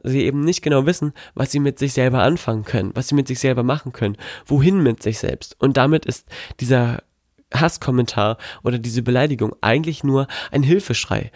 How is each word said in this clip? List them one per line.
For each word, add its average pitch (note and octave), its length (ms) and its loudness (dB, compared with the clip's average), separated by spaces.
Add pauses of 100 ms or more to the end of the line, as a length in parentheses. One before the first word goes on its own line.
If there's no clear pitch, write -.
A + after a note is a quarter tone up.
sie C3 220 0
eben C#3+ 160 0
nicht E3+ 200 0
genau C#3 240 2
wissen, D3+ 280 -2 (200)
was - 180 -4
sie C#3+ 80 0
mit C#3 200 0
sich C#3 140 -2
selber B2+ 280 2
anfangen A#2 440 0
können, F#2+ 280 -2
was - 140 -4
sie C#3+ 80 0
mit C#3+ 120 2
sich B2+ 120 -4
selber B2+ 240 0
machen C3 280 -2
können, G#2 260 -4 (280)
wohin E3 380 4
mit A#2 180 2
sich A2 160 -2
selbst. - 400 -6
Und C3 180 2
damit C#3+ 300 2
ist - 220 -4 (320)
dieser A#2+ 420 2 (500)
Hasskommentar B2 840 0 (260)
oder A#2+ 140 0
diese A#2 240 -4
Beleidigung B2 600 0
eigentlich D#3 420 0
nur C3+ 240 2 (240)
ein D3 100 2
Hilfeschrei. C3 760 0